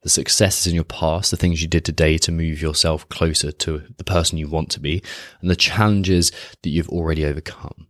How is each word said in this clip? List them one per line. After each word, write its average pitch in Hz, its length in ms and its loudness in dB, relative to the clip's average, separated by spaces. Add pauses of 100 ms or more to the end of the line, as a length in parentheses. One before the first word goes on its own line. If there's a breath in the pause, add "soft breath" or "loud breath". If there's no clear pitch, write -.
the - 80 -8
successes - 560 2
in 85 80 2
your 85 100 2
past, 82 460 -2
the - 80 -2
things 85 240 2
you 82 60 -2
did 82 180 0
today 80 320 2
to 82 140 0
move 82 300 -2
yourself 78 480 0
closer 78 420 -2
to 76 320 -6 (140)
the - 60 -14
person 85 340 0
you 76 100 -4
want 76 240 -2
to - 80 -6
be, 76 240 -2 (380 loud breath)
and 87 80 -2
the 87 60 4
challenges 95 760 4 (320 loud breath)
that 85 60 -2
you've 78 200 0
already 80 340 -2
overcome. - 680 -6